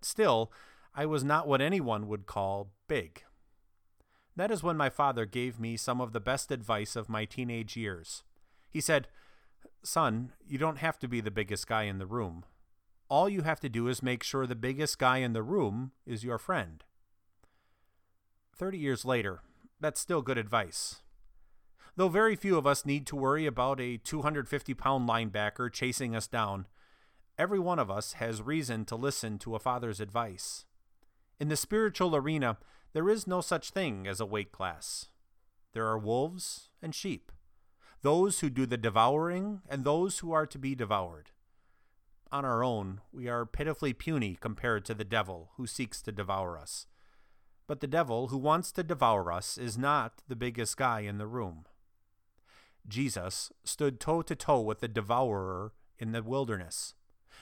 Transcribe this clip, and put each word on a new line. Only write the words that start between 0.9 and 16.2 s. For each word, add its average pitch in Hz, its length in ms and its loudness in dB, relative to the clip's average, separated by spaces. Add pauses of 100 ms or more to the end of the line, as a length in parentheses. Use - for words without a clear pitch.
I 147 140 -2
was 151 160 2
not 147 240 4
what 139 140 6
anyone 127 480 2
would 104 180 -4
call 98 460 -2 (160)
big. 104 340 -4 (1120)
That 196 160 0
is 170 140 -2
when 170 120 2
my 139 140 2
father 131 340 2
gave 120 360 -4
me 113 160 -2
some 123 240 0
of 117 120 -4
the 113 60 -4
best 127 320 -2
advice 110 460 0
of 110 120 -4
my 107 160 -2
teenage 117 520 -6
years. 98 480 -8 (440)
He 151 120 -4
said, 143 260 2 (760)
"Son, 123 480 2 (120)
you 139 140 -6
don't 151 200 0
have 156 200 -2
to 135 80 -4
be 120 140 -2
the 107 100 -4
biggest 101 380 -2
guy 110 160 2
in 98 140 -4
the 95 100 -8
room. 95 360 -4 (640)
All 160 200 4
you 196 140 0
have 156 180 0
to 143 80 -4
do 117 180 0
is 123 160 0
make 123 220 0
sure 131 240 0
the 120 80 -4
biggest 135 420 -2
guy 127 200 6
in 123 140 2
the 110 120 0
room 131 480 0 (140)
is 117 180 -6